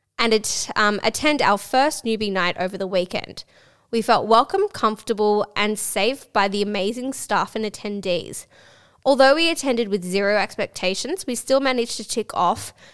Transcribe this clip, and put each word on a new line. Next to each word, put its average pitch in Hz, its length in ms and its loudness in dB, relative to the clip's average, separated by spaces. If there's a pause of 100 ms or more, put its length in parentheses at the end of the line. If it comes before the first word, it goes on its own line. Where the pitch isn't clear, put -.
(180)
and 233 160 2
at-, - 420 -2
um, 208 280 2
attend 294 380 0
our 202 160 4
first 269 480 0
newbie 220 260 -2
night 180 280 0
over 185 180 -2
the 202 100 -4
weekend. 185 560 -4 (480)
We 233 120 0
felt 202 240 2
welcome, 240 420 4
comfortable, 214 840 0
and 214 220 0
safe 220 560 -2
by 202 140 2
the 202 140 -2
amazing 208 520 -4
staff - 420 -2
and 220 100 -4
attendees. 202 800 -6 (580)
Although 269 320 6
we 330 140 2
attended 254 380 0
with 196 160 -2
zero 202 340 0
expectations, 202 880 -4
we 254 80 -4
still 262 260 2
managed 254 380 -2
to 226 100 -10
tick - 280 -6
off 180 360 0 (220)